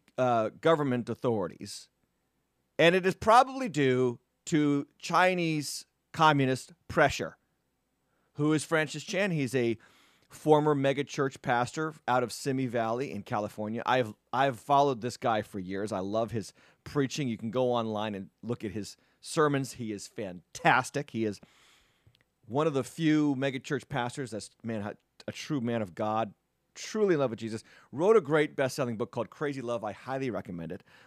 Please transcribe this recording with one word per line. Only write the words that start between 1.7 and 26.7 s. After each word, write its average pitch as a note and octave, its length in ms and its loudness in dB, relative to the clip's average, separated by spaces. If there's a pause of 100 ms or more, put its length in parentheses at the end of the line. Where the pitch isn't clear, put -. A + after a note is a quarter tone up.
and E3+ 160 8
it F#3 100 2
is F#3+ 80 2
probably C4 560 4
due B2+ 500 2 (280)
to D3 400 2 (100)
Chinese E3+ 880 0 (260)
communist C#3+ 640 4 (140)
pressure. B2+ 500 2 (1000)
Who D3+ 160 2
is D3 100 0
Francis D#3 400 -2
Chan? G3 260 -2
He's C#3 240 -2
a A#2 240 2 (520)
former D3+ 440 6
megachurch C#3 680 0
pastor C#3 520 0 (140)
out B2 160 4
of A2 80 -4
Simi C3 340 -4
Valley A#2 460 -2
in G2+ 100 -10
California. G#2+ 640 -6
I've, A#2+ 280 2 (180)
I've C3 260 2
followed C#3 440 2
this A#2+ 160 -4
guy A2 240 0
for G#2+ 180 -8
years. F#2+ 320 -4
I G2 80 -2
love G#2 320 -2
his G#2+ 220 -6 (320)
preaching. C#3 420 -2
You A2+ 100 -4
can A2 140 -8
go B2 220 0
online A2 420 -2
and F#2+ 140 -10 (120)
look A#2 220 -6
at G#2 80 -6
his G2+ 240 -10 (240)
sermons. C#3+ 540 0
He A2 180 -10
is G2+ 160 -10
fantastic. B2 1040 0
He A2+ 160 -2
is G2+ 160 -4 (1080)
one C#3 180 0
of D#3+ 80 0
the C3 120 -2
few D3+ 500 2
megachurch C3+ 540 -4
pastors B2 420 -6
that's, G#2+ 200 -10 (120)
man, A2 320 -6 (320)
a - 60 -8
true - 260 -6
man A#2 220 -2
of F2+ 140 -8
God, G#2+ 380 -2 (420)